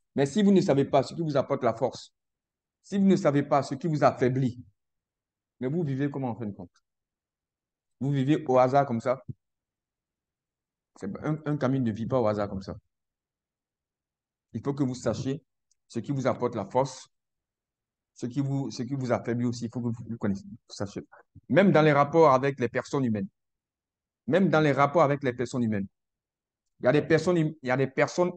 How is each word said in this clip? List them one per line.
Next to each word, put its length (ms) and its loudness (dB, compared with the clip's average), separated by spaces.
Mais 120 2
si 160 0
vous 100 6
ne 80 6
savez 240 2
pas 180 2
ce 120 -10
qui 80 -6
vous 140 -4
apporte 260 -2
la 120 2
force, 380 -6
si 160 -4
vous 60 4
ne 120 6
savez 260 2
pas 200 2
ce 120 -8
qui 120 -6
vous 160 -2
affaiblit, 600 2
mais 80 -4
vous 140 -2
vivez 280 -2
comment 200 -6
en 60 -8
fin 100 -8
de 60 -6
compte ? 180 -16
Vous 100 -4
vivez 360 0
au 120 4
hasard 280 4
comme 140 -4
ça ? 220 -4
C'est 160 -10
un, 200 -2
un 120 -2
camion 240 -2
ne 120 -2
vit 140 -8
pas 140 0
au 60 0
hasard 220 -2
comme 140 -10
ça. 140 -12
Il 100 -8
faut 120 -4
que 100 -2
vous 100 -2
sachiez 480 -4
ce 100 -10
qui 140 -6
vous 140 -2
apporte 280 -2
la 100 -4
force, 440 -4
ce 100 -12
qui 160 -4
vous, 300 -2
ce 120 -8
qui 120 -6
vous 180 -2
affaiblit 320 -2
aussi, 220 -4
il 40 -10
faut 100 -8
que 80 -4
vous, 200 -8
vous 80 -10
connaissiez, 320 -4
vous 260 -20
sachiez. 280 -10
Même 220 6
dans 100 6
les 100 6
rapports 400 6
avec 260 0
les 120 0
personnes 340 -2
humaines. 240 -2
Même 220 4
dans 120 4
les 120 4
rapports 300 2
avec 200 2
les 120 -2
personnes 280 -4
humaines. 240 -2
Il 40 -6
y 40 4
a 40 6
des 100 4
personnes, 360 2
il 240 0
y 80 -4
a 60 2
des 100 2
personnes 500 0